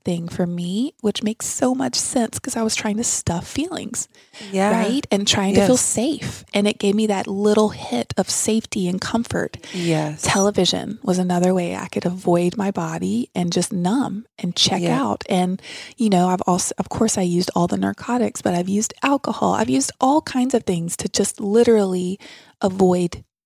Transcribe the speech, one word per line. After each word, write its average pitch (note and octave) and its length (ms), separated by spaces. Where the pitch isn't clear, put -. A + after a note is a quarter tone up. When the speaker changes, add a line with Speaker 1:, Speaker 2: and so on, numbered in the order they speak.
Speaker 1:
thing E3+ 240
for F3+ 180
me, F3 560
which G#3 200
makes G#3+ 220
so - 300
much C4 200
sense - 440
'cause - 180
I A3+ 60
was A3 120
trying G#3 220
to A#3 80
stuff - 420
feelings, - 600
Speaker 2:
Yeah. G3 200
Speaker 1:
right? A3+ 400
And G3+ 160
trying G3 280
to G3 120
feel B3+ 80
Speaker 2:
Yes. B3 100
Speaker 1:
safe. - 600
And G#3 120
it - 120
gave G3 160
me A3 140
that F#3+ 180
little G#3 440
hit - 460
of - 140
safety G#3+ 580
and F#3 140
comfort. - 560
Speaker 2:
Yes. D#3 480
Speaker 1:
Television G3 800
was F3+ 160
another F3+ 340
way F3+ 240
I - 120
could - 180
avoid F3 500
my G3 140
body F3+ 640
and F3 180
just F3+ 180
numb G3+ 540
and F3 180
check - 240
Speaker 2:
Yeah. E3+ 180
Speaker 1:
out. - 300
And, F#3 320
you A3+ 100
know, F3+ 200
I've F#3 180
also, F3+ 320
of F#3 100
course, - 300
I F#3+ 40
used F3 320
all F3 120
the G3 100
narcotics, G#3+ 640
but F3+ 140
I've F3+ 140
used G3+ 340
alcohol. - 520
I've - 140
used C4+ 220
all D4 220
kinds B3+ 320
of A3 100
things E3+ 340
to G3 100
just - 300
literally G3+ 800
avoid F3+ 640